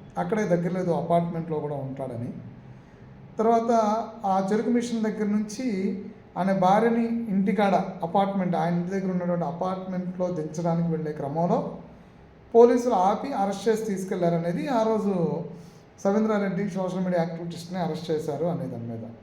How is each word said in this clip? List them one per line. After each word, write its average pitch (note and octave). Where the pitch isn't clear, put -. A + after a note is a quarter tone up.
అక్కడే F3+
దగ్గరలో E3+
ఏదో E3+
అపార్ట్మెంట్లో E3
కూడా D3
ఉంటాడని, C3
తర్వాత A#3
ఆ F#3+
చెరుకు A#3
మిషన్ A#3
దగ్గర G#3+
నుంచి G#3+
ఆయన F#3
భార్యని A3+
ఇంటికాడ G3
అపార్ట్మెంట్, G3
ఆయన E3
ఇంటి F3
దగ్గర F#3+
ఉన్నటువంటి F3
అపార్ట్మెంట్లో F#3
దించడానికి E3+
వెళ్ళే D3+
క్రమంలో E3
పోలీసులు A#3+
ఆపి G#3+
అరెస్ట్ G3
చేసి G#3+
తీసుకెళ్లారనేది, F3+
ఆ A#3+
రోజు G3
సవీంద్రారెడ్డి G3+
సోషల్ F#3
మీడియా F3+
యాక్టివిస్ట్ని E3+
అరెస్ట్ D#3
చేశారు D3+
అనే C3+
దాని A#2
మీద. A2+